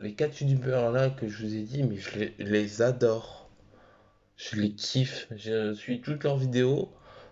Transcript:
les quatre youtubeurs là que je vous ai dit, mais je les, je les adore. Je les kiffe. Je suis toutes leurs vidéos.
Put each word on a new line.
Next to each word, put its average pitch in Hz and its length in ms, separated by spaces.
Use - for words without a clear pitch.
les 104 140
quatre 151 260
youtubeurs 127 500
là 131 200
que 117 160
je 107 180
vous 107 100
ai 110 60
dit, 131 220
mais 107 140
je 95 200
les, 104 220
je 101 60
les 104 360
adore. 120 680
Je - 200
les 104 180
kiffe. - 600
Je 107 380
suis 123 280
toutes 143 220
leurs 139 140
vidéos. 131 540